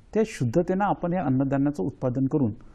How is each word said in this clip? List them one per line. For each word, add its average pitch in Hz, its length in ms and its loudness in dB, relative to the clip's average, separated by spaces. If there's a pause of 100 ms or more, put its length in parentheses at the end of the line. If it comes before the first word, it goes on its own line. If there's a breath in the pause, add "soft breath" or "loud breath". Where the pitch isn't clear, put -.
(140)
त्या 220 120 2
शुद्धतेनं 180 600 0
आपण 175 280 -2
या 180 120 0
अन्नधान्याचं 139 580 0
उत्पादन 131 420 -2
करून 131 260 2 (240 soft breath)